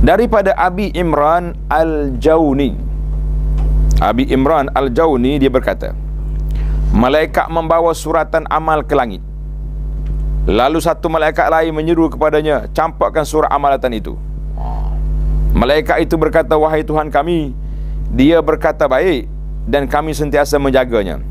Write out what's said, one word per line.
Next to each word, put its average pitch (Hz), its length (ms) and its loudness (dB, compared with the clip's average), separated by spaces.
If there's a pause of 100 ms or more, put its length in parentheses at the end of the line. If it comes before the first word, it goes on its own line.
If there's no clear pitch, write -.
Daripada 202 560 2
Abi 180 320 -2
Imran 165 640 0 (160)
Al-Jauni. 147 1040 2 (1300)
Abi 113 240 2
Imran 135 480 2
Al-Jauni 139 640 2
dia 135 80 4
berkata, 120 480 0 (960)
"Malaikat 151 560 2
membawa 165 480 0
suratan 156 560 -2
amal 156 320 0
ke 147 160 0
langit. 113 240 -4 (1200)
Lalu 135 400 2
satu 160 240 0
malaikat 160 400 0
lain 160 240 2
menyeru 156 400 0
kepadanya, 151 640 0
'Campakkan 160 480 0
surah 147 240 0
amalatan 139 480 0
itu.' 87 240 -8 (1400)
Malaikat 151 480 2
itu 160 160 0
berkata, 156 400 2
'Wahai 156 240 0
Tuhan 151 240 -2
kami, 147 480 -2 (560)
dia 151 320 4
berkata 151 480 0
baik 147 400 0 (400)
dan 139 160 0
kami 151 240 -2
sentiasa 147 480 0
menjaganya.' 120 720 0